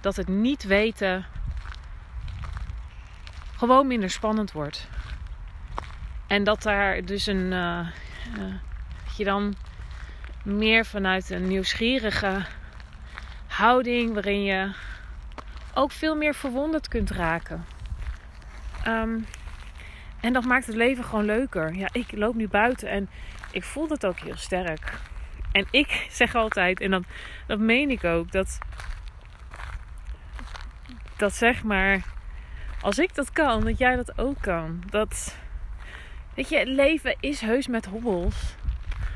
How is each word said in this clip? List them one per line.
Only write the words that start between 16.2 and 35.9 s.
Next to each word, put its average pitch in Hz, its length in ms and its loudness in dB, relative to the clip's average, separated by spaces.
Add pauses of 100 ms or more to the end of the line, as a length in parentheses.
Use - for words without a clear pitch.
verwonderd 285 540 0
kunt 208 220 0
raken. 170 540 0 (1200)
Ehm, 226 340 2 (1000)
en 233 120 2
dat 254 120 4
maakt 254 220 6
het 220 100 -4
leven 240 280 4
gewoon 208 200 2
leuker. 208 500 2
Ja, 190 180 -2
ik 240 200 -2
loop 214 220 2
nu 220 140 0
buiten 220 400 4
en 196 200 0 (420)
ik 185 140 -4
voel 302 220 -4
dat 302 200 0
ook 180 120 0
heel 165 180 -8
sterk. 180 560 -2 (600)
En 196 180 6
ik - 400 4
zeg 233 240 4
altijd, 202 460 4
en 196 100 2
dat, 185 120 4 (440)
dat 214 120 0
meen 240 320 6
ik 233 140 0
ook, 170 280 2
dat, 190 260 0 (2500)
dat 202 180 4
zeg 240 280 4
maar, 196 400 4 (760)
als - 180 2
ik 359 160 2
dat - 180 -2
kan, 233 320 4
dat 226 140 2
jij 254 180 6
dat 247 220 -4
ook 269 220 0
kan. 165 500 -2
Dat, - 460 0 (1000)